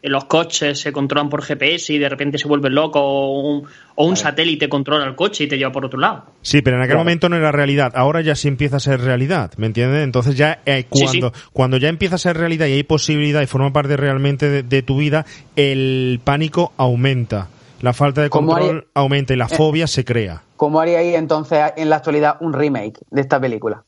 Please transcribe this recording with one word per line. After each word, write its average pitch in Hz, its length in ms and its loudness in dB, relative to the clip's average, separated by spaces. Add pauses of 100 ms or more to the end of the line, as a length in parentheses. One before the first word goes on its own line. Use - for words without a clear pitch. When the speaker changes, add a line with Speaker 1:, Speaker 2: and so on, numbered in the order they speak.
Speaker 1:
en 143 100 -4
los 135 140 -2
coches 156 540 0
se 147 120 -6
controlan 143 380 -2
por 143 140 -4
G 147 120 -4
P 139 200 0
S 165 180 -6
y 147 60 0
de 143 100 0
repente 139 300 -4
se - 80 -6
vuelven 143 260 0
locos, 147 320 0
o 139 360 -2
un, 147 260 -4 (260)
o 151 120 2
un 180 100 2
Speaker 2:
Claro. - 0 -
Speaker 1:
satélite 156 540 -2
controla 143 360 -2
el 131 100 -8
coche 190 280 -2
y 139 40 -4
te 139 80 -4
lleva 135 160 -2
por 135 140 -6
otro 131 140 -8
lado. 190 240 -2 (180)
Speaker 3:
Sí, 147 220 2
pero 127 140 2
en 127 40 0
aquel 131 120 2
Speaker 2:
Claro. 160 100 2
Speaker 3:
momento 170 260 2
no 170 60 0
era 156 160 2
realidad, 143 440 2
ahora 143 260 2
ya 156 120 0
sí 139 140 -2
empieza 139 300 0
a - 20 0
ser 135 220 0
realidad, 131 560 0
¿me 107 100 -2
entiendes? 123 360 0
Entonces 127 320 0
ya, 151 300 2
eh, 135 260 0
Speaker 1:
Sí, 139 120 4
Speaker 3:
cuando, 131 320 0
Speaker 1:
sí. - 60 -20 (120)
Speaker 3:
cuando 131 240 2
ya 135 120 2
empieza 170 260 -2
a - 20 -2
ser 170 200 -2
realidad 165 280 0
y 139 60 0
hay 143 120 0
posibilidad 147 600 0
y - 20 0
forma 135 260 0
parte 143 260 0
realmente 139 520 0
de, 139 140 0
de 131 180 0
tu 131 160 0
vida, 151 300 0 (280)
el 131 680 0
pánico 156 540 0
aumenta. 123 720 0 (300)
La 123 140 0
falta 143 300 2
de 147 80 0
Speaker 2:
¿Cómo 151 220 2
Speaker 3:
control 180 240 2
Speaker 2:
haría, - 60 -10 (120)
Speaker 3:
aumenta 139 400 2
y - 20 0
la 120 80 0
Speaker 2:
eh, 117 100 -6
Speaker 3:
fobia 156 300 2
se 135 180 -2
crea? 104 380 -4 (140)
Speaker 2:
¿Cómo 151 260 2
haría 170 160 2
ahí 170 160 2
entonces 156 460 0 (160)
en 156 160 0
la 156 60 4
actualidad 147 420 0
un 165 140 -4
remake 135 440 -2 (140)
de 139 100 0
esta 135 180 2
película? 113 480 -4